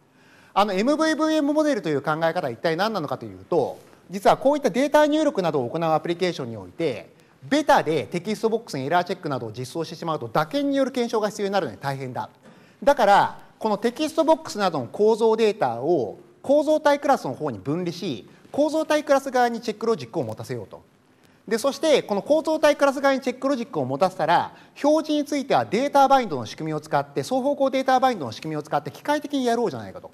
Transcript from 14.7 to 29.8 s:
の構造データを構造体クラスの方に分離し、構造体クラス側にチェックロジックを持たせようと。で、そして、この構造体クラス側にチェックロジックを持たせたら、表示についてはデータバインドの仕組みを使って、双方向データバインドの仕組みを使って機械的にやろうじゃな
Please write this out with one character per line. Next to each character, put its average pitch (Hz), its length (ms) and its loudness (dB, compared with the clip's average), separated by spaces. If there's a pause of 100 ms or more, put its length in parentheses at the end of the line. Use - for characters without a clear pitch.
の 117 80 -6
構 214 280 2
造 220 220 2
デ 214 160 2
ー 208 40 -8
タ 117 220 0
を 131 380 0 (240)
構 294 220 4
造 302 180 2
体 285 180 4
ク 294 80 -6
ラ 254 100 4
ス - 60 -6
の 139 100 -4
方 151 160 -6
に 107 100 -8
分 139 200 -4
離 170 140 -4
し、 139 340 -8 (240)
構 294 180 2
造 311 160 0
体 302 200 0
ク 285 80 4
ラ 269 80 4
ス 269 100 -8
側 247 160 4
に 233 140 -4
チ 220 100 -6
ェ - 20 -2
ッ 208 40 -8
ク 226 80 -6
ロ 226 100 2
ジ 131 100 -10
ッ 123 60 -18
ク 175 80 -4
を 135 40 -2
持 110 120 -8
た 117 80 -14
せ 123 100 -10
よ 113 100 -8
う 90 40 -18
と。 76 160 -20 (640)
で、 214 100 -2
そ 269 140 0
し - 80 -10
て、 294 240 2
こ 208 100 -4
の 202 80 -2
構 302 200 2
造 311 180 -2
体 302 160 4
ク 294 100 0
ラ 277 60 4
ス 269 80 -4
側 269 160 2
に 254 60 -4
チ 254 80 -4
ェ 240 40 -4
ッ 247 60 -12
ク 269 80 -2
ロ 285 80 2
ジ 233 80 -4
ッ - 40 -12
ク 160 120 -6
を 127 60 -2
持 135 120 -4
た 185 120 2
せ - 80 -18
た 160 80 0
ら、 151 280 2 (300)
表 302 240 4
示 294 160 0
に - 20 -4
つ 294 120 -4
い 262 100 -4
て 175 80 2
は 123 80 2
デ 233 260 -2
ー - 20 -20
タ 277 180 6
バ 269 120 6
イ 226 40 -2
ン 185 40 -8
ド 147 60 -4
の 117 100 -6
仕 - 120 -14
組 156 100 -8
み 156 60 -4
を 151 80 -4
使 151 160 -2
っ 139 80 0
て、 143 180 -6
双 247 140 -4
方 277 180 0
向 269 140 2
デ 262 120 -2
ー 262 40 -4
タ 262 140 4
バ 254 120 2
イ 233 40 -2
ン 185 40 -10
ド 139 60 -6
の 110 80 -8
仕 - 80 -14
組 156 100 -8
み 151 60 -4
を 147 60 -6
使 160 120 -6
っ 147 80 -2
て 143 80 -10
機 - 100 -18
械 294 200 -2
的 294 120 -12
に 262 120 0
や 233 100 2
ろ 240 80 -2
う 196 60 0
じ 131 80 -10
ゃ - 20 -8
な 98 100 -12